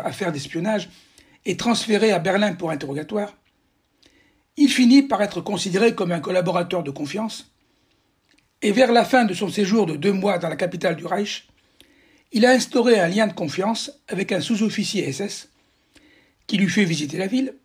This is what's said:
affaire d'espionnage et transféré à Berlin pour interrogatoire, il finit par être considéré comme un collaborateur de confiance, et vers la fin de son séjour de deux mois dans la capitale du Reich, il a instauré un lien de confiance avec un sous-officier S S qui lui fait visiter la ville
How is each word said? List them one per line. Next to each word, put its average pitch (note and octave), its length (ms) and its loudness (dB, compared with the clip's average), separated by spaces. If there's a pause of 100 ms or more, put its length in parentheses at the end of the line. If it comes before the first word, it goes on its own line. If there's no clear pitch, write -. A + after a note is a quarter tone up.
affaire F3+ 260 -6
d'espionnage E3+ 580 -4 (540)
et F3+ 140 -4
transféré A3 540 2
à F3+ 80 2
Berlin F#3+ 340 0
pour E3 180 -6
interrogatoire, D3+ 640 -6 (1200)
il C#4+ 140 4
finit B3+ 340 6
par G#3 180 0
être G3+ 200 -4
considéré G3 520 0
comme F3 180 -2
un E3 100 -2
collaborateur F3+ 640 -2
de C#3+ 80 -8
confiance, F#3+ 600 -8 (1080)
et G#3 100 2
vers A#3 220 6
la A#3+ 100 6
fin B3+ 220 2
de F#3 80 0
son F3+ 160 -6
séjour G#3 360 0
de D#3 120 -4
deux F#3+ 160 0
mois F#3+ 240 0
dans E3+ 120 -4
la D3+ 60 -6
capitale F3 400 -2
du E3 100 -10
Reich, G3+ 420 -6 (840)
il A3+ 140 2
a B3 60 8
instauré A#3+ 480 4
un E3+ 80 4
lien G#3 200 2
de - 60 -4
confiance F#3 580 -4 (160)
avec G3 240 -4
un F#3 80 0
sous-officier G3+ 680 -2
S C3+ 120 -6
S - 300 -10 (1000)
qui G#3 100 -2
lui F#3 120 2
fait G3+ 160 2
visiter D3+ 320 -4
la F#3+ 100 -4
ville B3+ 380 -2